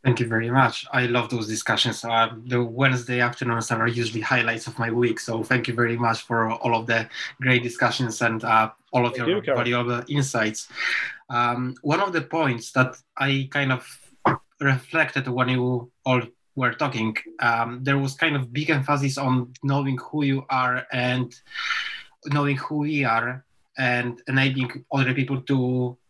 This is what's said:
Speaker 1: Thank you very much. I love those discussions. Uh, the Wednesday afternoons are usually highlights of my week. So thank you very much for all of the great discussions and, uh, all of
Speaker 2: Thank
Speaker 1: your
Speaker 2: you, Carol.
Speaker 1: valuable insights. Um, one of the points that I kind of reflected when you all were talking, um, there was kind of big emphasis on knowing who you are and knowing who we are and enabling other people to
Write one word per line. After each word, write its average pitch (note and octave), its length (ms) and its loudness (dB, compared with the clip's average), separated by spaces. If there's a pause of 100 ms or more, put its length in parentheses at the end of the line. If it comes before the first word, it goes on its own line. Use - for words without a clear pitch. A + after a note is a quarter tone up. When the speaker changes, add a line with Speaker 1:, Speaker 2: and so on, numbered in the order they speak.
Speaker 1:
Thank B2 160 2
you A#2 80 2
very A2+ 220 0
much. B2+ 420 2
I B2 140 2
love A#2+ 240 0
those A2+ 180 -4
discussions. A2 560 -2
Uh, A2+ 260 2 (180)
the B2 160 2
Wednesday B2 580 0
afternoons A#2+ 480 0
are A2+ 180 0
usually A#2 340 -2
highlights A#2 440 0
of A2+ 140 -10
my A#2 100 -2
week. A#2 300 2
So A2+ 240 -4
thank B2 240 0
you A#2 80 -4
very A#2 200 2
much A#2 280 0
for A#2 260 0
all A#2 260 0
of A2+ 120 -2
the A2+ 200 0 (320)
great B2+ 220 2
discussions A#2+ 600 -2
and, A2+ 200 0
uh, A2 280 4 (200)
all B2 140 4
of A#2 100 -2
Speaker 2:
Thank B2 120 -2
Speaker 1:
your F#3+ 100 2
Speaker 2:
you, G3+ 60 -2
Carol. C3 160 0
Speaker 1:
valuable A#2+ 500 0
insights. A#2+ 600 0 (600)
Um, B2 540 0
one D#3 160 2
of F#3+ 140 0
the D#3+ 80 0
points C3+ 500 -2
that B2+ 240 2 (200)
I C3+ 360 0
kind C#3 200 0
of B2 140 -2 (760)
reflected C#3 680 0
when B2+ 220 2
you B2+ 420 0 (120)
all B2+ 180 4 (340)
were B2 180 0
talking, A2+ 420 -2 (240)
um, A#2+ 440 0
there C#3 160 2
was C#3 160 -2
kind D#3 200 2
of B2+ 160 -2
big D3+ 200 -2
emphasis C#3 480 2
on B2+ 420 0
knowing C3+ 380 0
who D3+ 240 -4
you C3+ 260 0
are B2+ 420 0
and B2 420 0 (920)
knowing C#3+ 320 2
who D3+ 220 -4
we D3 240 0
are A#2+ 420 0 (320)
and B2 500 0
enabling C3 640 0
other C3 220 2
people C3 300 -2
to B2+ 520 0 (140)